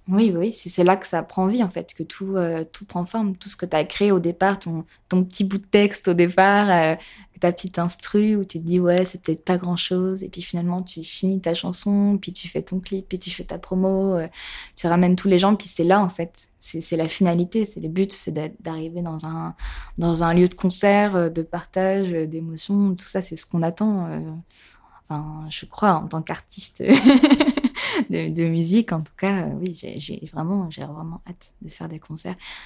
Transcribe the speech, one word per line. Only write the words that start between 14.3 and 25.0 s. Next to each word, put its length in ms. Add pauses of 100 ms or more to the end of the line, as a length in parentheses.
tu 120
ramènes 280
tous 140
les 100
gens. 160
Puis 140
c'est 160
là, 160
en 80
fait, 400 (100)
c'est, 220
c'est 160
la 100
finalité, 580
c'est 140
le 80
but, 240
c'est 200
d'a-, 180 (100)
d'arriver 440
dans 220
un, 300 (440)
dans 240
un 100
lieu 160
de 60
concert, 600
euh, 140
de 140
partage, 680
euh, 140
d'émotions. 720
Tout 120
ça, 140
c'est 160
ce 80
qu'on 160
attend, 460
euh, 120 (880)